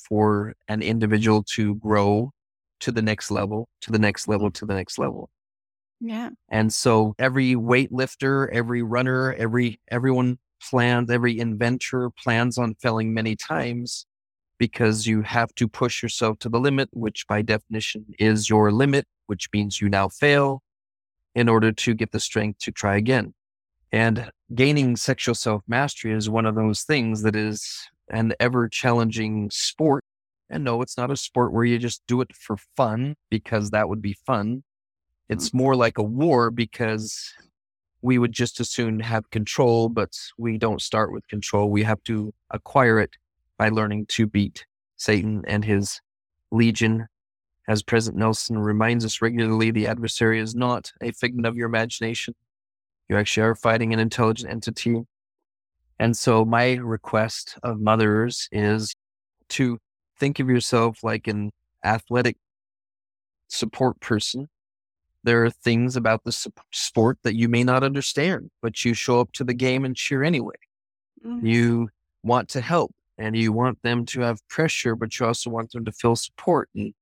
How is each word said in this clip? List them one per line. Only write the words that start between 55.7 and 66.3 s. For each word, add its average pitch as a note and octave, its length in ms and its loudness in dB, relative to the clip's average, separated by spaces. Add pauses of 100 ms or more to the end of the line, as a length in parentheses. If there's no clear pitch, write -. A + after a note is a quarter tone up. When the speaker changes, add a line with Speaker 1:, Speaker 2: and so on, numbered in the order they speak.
Speaker 1:
And A2+ 180 2
so A2+ 280 4
my A#2+ 300 2
request A2+ 880 -4
of A#2 160 -4
mothers A2 720 2
is G#2 440 0 (540)
to B2 280 0 (420)
think C#3 200 0
of C3 100 0
yourself A#2 540 2
like A2+ 240 -4
an G#2 240 -4 (320)
athletic A#2+ 540 0 (1080)
support - 520 -2
person. B2 480 -4 (760)
There A#2 220 4
are A#2 40 2
things A#2+ 460 0
about A2+ 280 0
the A#2 80 -6